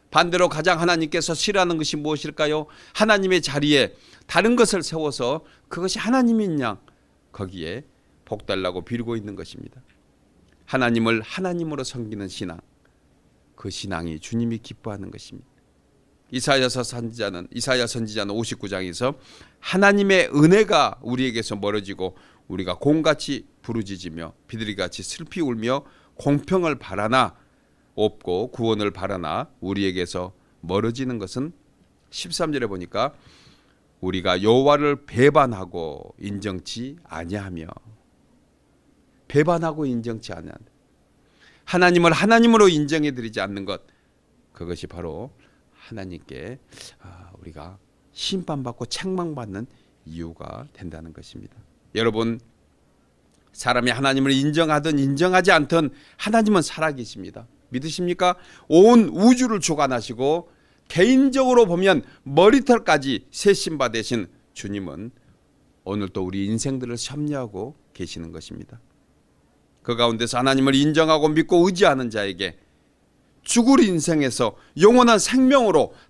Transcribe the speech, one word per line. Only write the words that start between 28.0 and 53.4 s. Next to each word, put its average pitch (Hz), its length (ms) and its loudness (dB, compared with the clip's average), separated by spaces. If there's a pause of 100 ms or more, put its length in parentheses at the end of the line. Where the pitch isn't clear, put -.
구원을 107 400 -2
바라나 95 680 -6
우리에게서 92 720 -4 (280)
멀어지는 117 580 -4
것은, 131 340 -8 (560)
십삼 165 420 -6
절에 131 160 -2
보니까 101 460 -6 (880)
우리가 92 400 -2
여호와를 139 640 4
배반하고 95 1120 0
인정치 101 840 -10
아니하며, 85 640 -10 (1600)
배반하고 156 580 0
인정치 117 480 -6
아니하며, 82 260 -14 (1040)
하나님을 175 460 4
하나님으로 226 580 6
인정해드리지 143 720 -2
않는 98 260 -6
것, 95 180 -8 (680)
그것이 85 360 -10
바로 87 440 -12 (400)
하나님께, 95 880 -16 (420)
아, 90 380 -20
우리가 85 380 -18 (340)
심판받고 143 760 -8
책망받는 143 800 -8 (400)
이유가 82 680 -12
된다는 80 400 -16
것입니다. - 420 -20 (400)
여러분, 113 440 0 (1120)